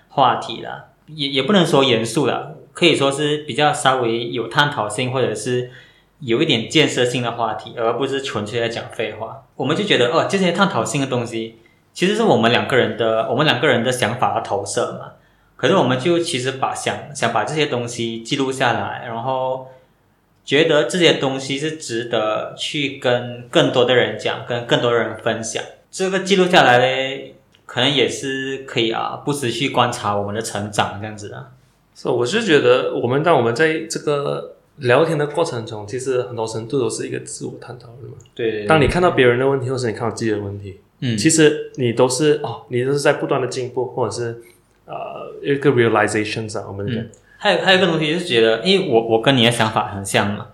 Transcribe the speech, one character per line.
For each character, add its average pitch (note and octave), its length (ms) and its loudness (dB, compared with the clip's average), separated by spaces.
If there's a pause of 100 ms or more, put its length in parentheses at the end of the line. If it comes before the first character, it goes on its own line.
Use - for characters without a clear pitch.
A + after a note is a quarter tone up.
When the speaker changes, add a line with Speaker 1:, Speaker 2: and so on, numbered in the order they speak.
Speaker 1:
话 C#3+ 280 2
题 - 260 -10
啦， C3 240 -12 (220)
也， D3+ 200 -6
也 C3+ 140 0
不 G#3 100 0
能 F3 140 6
说 C#3 180 4
严 A2+ 180 2
肃 C3 220 0
啦， A#2 280 -4 (200)
可 F3 140 2
以 D3 80 6
说 C#3 160 2
是 D3 280 -2
比 B2 160 -8
较 D3 180 2
稍 C3+ 240 2
微 A#2 340 -2
有 A#2 180 -4
探 C#3+ 220 2
讨 G#2+ 180 -4
性， B2+ 240 -4
或 C3 80 -2
者 G#2+ 140 0
是 B2 360 -4 (500)
有 A#2+ 220 0
一 D#3+ 40 2
点 A2+ 220 0
建 D3 200 4
设 B2+ 160 0
性 B2 180 -2
的 A#2 100 -4
话 A2+ 220 -2
题， A2+ 220 -14
而 A#2 200 0
不 C3+ 100 -2
是 C3+ 160 -4
纯 G#2+ 220 -6
粹 A#2+ 160 -4
在 A2+ 80 -2
讲 A2+ 240 -6
废 A2 200 -6
话。 A2+ 320 -12 (120)
我 C#3+ 80 -4
们 D3+ 120 0
就 G#3 80 -2
觉 - 140 2
得， A#3 100 4
哦， D3+ 200 2
这 G3 100 0
些 F3+ 140 2
探 F#3 160 2
讨 A2+ 160 0
性 C#3+ 160 -4
的 C3 60 -2
东 B2 200 -2
西， A2+ 320 -8 (340)
其 F3 140 -2
实 G#3 80 0
是 A3+ 80 0
我 E3+ 140 6
们 A2+ 140 4
两 G#2+ 180 0
个 C3 80 2
人 A2 200 2
的， A2+ 340 0
我 B2 40 0
们 C#3+ 100 2
两 B2+ 160 2
个 D#3 60 2
人 A#2 160 4
的 B2+ 80 0
想 A#2 280 -2
法 G2+ 160 0
的 A2+ 80 0
投 G2+ 220 -4
射 - 280 -4
嘛。 - 200 -14 (440)
可 - 120 0
是 F#3+ 80 4
我 D#3+ 80 4
们 B2+ 140 0
就 E3+ 200 2
其 E3 200 -2
实 C3 140 -4
把 A2+ 220 -4
想， - 400 -6
想 A2+ 180 -2
把 G#2+ 120 0
这 D3+ 100 -4
些 D3+ 120 0
东 A#2+ 200 -4
西 A2+ 360 -6
记 C#3 140 -4
录 C3 140 0
下 C3 220 0
来， G#2+ 340 -6
然 A#2 180 -8
后 C3 440 -4 (720)
觉 C#3+ 220 4
得 D#3 200 4
这 F#3 140 -4
些 D#3 160 6
东 C3+ 240 -2
西 C3+ 200 -6
是 D#3 140 -4
值 A#2 340 -6
得 A2 500 -2
去 - 420 -6
跟 A#2+ 520 -2
更 C#3+ 200 6
多 B2 140 4
的 B2+ 100 4
人 G#2+ 240 2
讲， - 280 -4
跟 A#2 200 -6
更 C#3 140 2
多 A#2+ 100 2
的 A#2 60 2
人 A2 220 -2
分 A2 260 -4
享。 - 180 -8 (280)
这 F#3 180 -4
个 F#3+ 120 0
记 F#3+ 160 2
录 F3+ 100 4
下 F3 160 6
来 B2 160 8
嘞， C3+ 560 0 (320)
可 - 140 -6
能 C3+ 120 4
也 A#2+ 160 4
是 C3+ 500 -6
可 C3+ 220 -4
以 A2+ 100 0
啊， A2+ 320 -6
不 - 100 -2
时 A#2+ 180 -2
去 C3+ 180 -2
观 A#2+ 240 2
察 G#2 240 -4
我 G2+ 80 -2
们 G#2 100 -6
的 A2 60 -2
成 G#2 300 -6
长 G2 280 -2
这 G#2+ 80 -10
样 G#2+ 80 -10
子 G2+ 200 -14
啊。 B2+ 140 -16 (540)
Speaker 2:
So， C#3+ 120 -2
我 A#2+ 100 0
是 G#3 180 -2
觉 D#3+ 200 4
得 B2 320 4
我 B2 120 -2
们， C3+ 160 0
当 E3+ 140 4
我 B2 60 4
们 A#2 120 0
在 D#3+ 260 0
这 D#3+ 200 -8
个 D3 560 -4 (200)
聊 C3+ 280 4
天 D#3+ 140 0
的 D3 80 0
过 D#3+ 180 -2
程 A2+ 220 -6
中， G#2+ 200 -12
其 B2 140 -8
实 B2 220 0
很 A#2+ 120 -8
多 A2+ 120 -4
程 A2+ 200 -8
度 C#3 140 0
都 A2+ 80 0
是 - 180 -6
一 - 40 -10
个 - 100 -6
自 - 240 -12
我 - 160 -10
探 - 180 -16
讨 A#2+ 100 -20
的 A2+ 200 -18
嘛。 - 60 -18 (200)
Speaker 1:
对， A2+ 160 -2
对， G#2+ 100 -6
对。 G#2 60 -6
Speaker 2:
当 D#3 140 6
你 B2+ 80 6
看 F3 140 2
到 F3+ 80 6
别 C3 160 4
人 A#2+ 120 6
的 C3+ 80 2
问 C#3 140 2
题， A#2+ 80 -6
或 C3 80 -2
是 A#2+ 100 -4
你 A2 60 -2
看 A2+ 160 -4
到 G2+ 80 -6
自 A#2 80 -6
己 A2 60 0
的 G#2 80 -2
问 G2+ 200 -8
题， G2 220 -16 (200)
Speaker 1:
嗯。 A#2+ 180 -2
Speaker 2:
其 B2+ 100 2
实 D3+ 460 4
你 A#2+ 180 0
都 B2+ 160 4
是， D3 340 2
哦， A#2+ 260 -10
你 B2 180 -2
都 C#3 80 0
是 C#3+ 60 0
在 D3 120 4
不 D3+ 140 -2
断 - 120 0
的 B2 100 -2
进 B2 200 -6
步， B2 160 -4
或 A#2 240 -2
者 - 60 -4
是， A#2 260 -6 (460)
呃， - 440 -12 (120)
一 C#3+ 140 0
个 C#3+ 160 4
realizations G#2+ 840 2
啊， G2 80 -8
我 G2+ 60 -12
们 G2+ 140 -6
讲。 A#2 100 -2
Speaker 1:
嗯。 A2+ 140 -6 (260)
还 G3+ 160 2
有， E3+ 100 2
还 F#3+ 100 4
有 F#3 40 8
一 F3+ 60 4
个 F#3+ 40 4
东 D#3+ 140 0
西 D#3 140 0
就 F3 40 -2
是 F3 60 -4
觉 A#2 160 4
得， A2+ 240 4
因 F#3+ 160 4
为 - 100 -2
我， A2+ 180 4
我 A2+ 120 4
跟 C#3 160 4
你 A#2 80 6
的 A#2 60 6
想 A2+ 200 2
法 G#2 180 0
很 G2 140 -8
像 G2+ 300 0
嘛。 A#2 220 -8